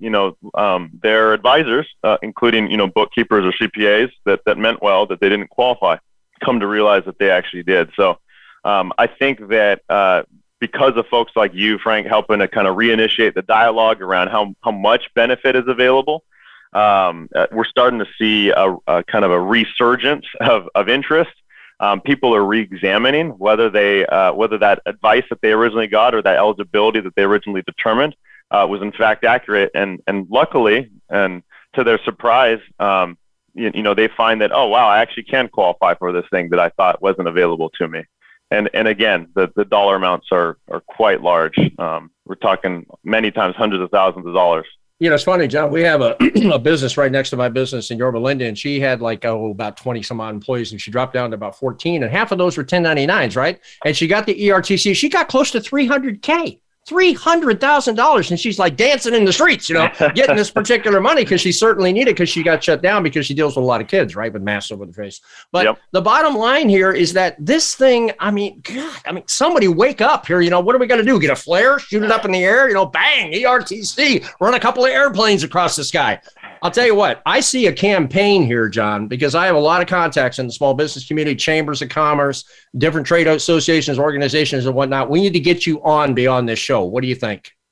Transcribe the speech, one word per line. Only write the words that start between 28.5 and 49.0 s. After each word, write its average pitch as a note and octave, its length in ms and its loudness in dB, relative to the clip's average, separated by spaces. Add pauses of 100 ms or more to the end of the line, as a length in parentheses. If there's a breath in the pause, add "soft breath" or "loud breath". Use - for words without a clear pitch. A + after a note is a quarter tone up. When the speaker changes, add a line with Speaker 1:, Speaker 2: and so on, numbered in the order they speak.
Speaker 1:
uh, G2+ 180 2
was G2 140 -6
in G#2 100 -6
fact A2 320 0
accurate. A2 500 0
And, F#2+ 320 -4
and G2 220 -4
luckily, B2 600 0 (180)
and F#2 340 -2 (300 soft breath)
to C3 100 -2
their A2+ 220 2
surprise, A#2 560 0 (200)
um, F#2 360 0 (380)
you, A2+ 180 -4
you G#2+ 100 -6
know, G#2 120 0
they A2 140 2
find A2+ 340 0
that, G#2 100 0
"Oh, C3 140 2
wow, A2 220 2
I G#2 100 4
actually A#2 240 -2
can B2 260 -2
qualify F2+ 460 0
for F2+ 180 -4
this F2 180 -4
thing F2 200 -4
that F2 100 2
I E2+ 80 2
thought F2+ 320 0
wasn't F#2 280 -2
available E2 500 0
to E2 100 -4
me." D#2+ 160 -12 (460 soft breath)
And, G#2 240 -2
and A2 120 0
again, G2+ 480 0
the, F#2 220 0
the G#2 80 0
dollar G2 320 2
amounts F2+ 360 -2
are, E2+ 260 0 (100)
are E2 120 -8
quite - 420 -2
large. E2 360 0 (200)
Um, E2 320 -8 (160)
we're F#2+ 80 -12
talking F#2 500 -4 (200)
many A2 260 -2
times F#2+ 260 -2
hundreds G2+ 260 -2
of F2 80 -6
thousands F#2+ 360 0
of F2 80 -8
dollars. F2 320 2 (320)
Speaker 2:
You E3+ 100 0
know, D3+ 60 2
it's C#3+ 100 -2
funny, F3 240 0
John, C#3+ 220 -2
we D#3+ 100 -2
have D#3 220 2
a, A#2 180 0
<clears throat> A3 320 2
a C3+ 60 2
business C3+ 400 0
right C3+ 120 0
next C3+ 200 -2
to C3+ 60 -6
my B2 120 -2
business B2+ 420 -6
in A#2 60 -6
Yorba A#2+ 220 -2
Linda, C3 260 -2
and G#2+ 140 -6
she C#3+ 200 -6
had, C3 220 -2